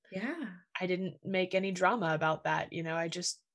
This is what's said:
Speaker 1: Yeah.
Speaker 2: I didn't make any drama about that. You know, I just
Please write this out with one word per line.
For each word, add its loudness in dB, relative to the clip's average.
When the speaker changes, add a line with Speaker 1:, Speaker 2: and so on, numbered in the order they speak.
Speaker 1:
Yeah. -4
Speaker 2:
I 0
didn't -2
make 0
any 2
drama 4
about 2
that. 0
You -4
know, -2
I 0
just -4